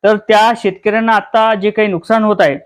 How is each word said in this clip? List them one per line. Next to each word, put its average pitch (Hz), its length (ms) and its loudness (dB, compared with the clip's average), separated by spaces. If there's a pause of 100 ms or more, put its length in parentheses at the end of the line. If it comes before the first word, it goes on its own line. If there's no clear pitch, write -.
तर 214 140 2
त्या 220 380 2
शेतकऱ्यांना 214 560 -2
आता 220 420 0
जे 202 160 -2
काही 214 180 -2
नुकसान 214 360 -2
होत 208 160 0
आहे 151 260 2